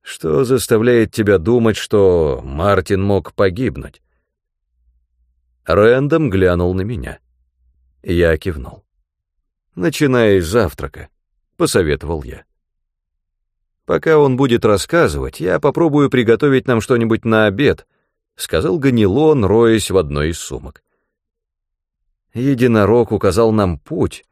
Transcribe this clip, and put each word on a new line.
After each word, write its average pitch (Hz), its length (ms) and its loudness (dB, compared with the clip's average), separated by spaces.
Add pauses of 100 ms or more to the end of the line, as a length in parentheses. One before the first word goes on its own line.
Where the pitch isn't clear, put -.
"Что 131 440 -4
заставляет 117 680 0
тебя 101 240 2
думать, 113 400 0
что 87 640 0
Мартин 92 600 -2
мог 98 320 -2
погибнуть?" 95 680 -4 (1600)
Рэндом 127 680 2
глянул 90 440 2
на 95 80 -4
меня. 87 360 -10 (840)
Я 82 360 -2
кивнул. - 480 -12 (880)
"Начиная 127 680 2
с 82 60 -4
завтрака", 82 640 -4 (480)
посоветовал 78 640 -2
я. 64 220 -18 (1400)
"Пока 156 340 0
он 139 180 2
будет 120 280 0
рассказывать, 101 760 0
я 175 180 -2
попробую 147 500 0
приготовить 123 600 0
нам 117 120 2
что-нибудь 113 440 -2
на 110 220 2
обед", 104 400 -2 (500)
сказал 160 420 -4
Ганилон, 127 680 2
роясь 110 460 2
в 92 60 0
одной 73 340 -2
из 82 80 -8
сумок. - 460 -16 (1500)
"Единорог 117 800 2
указал 107 400 2
нам 98 280 0
путь" - 540 -6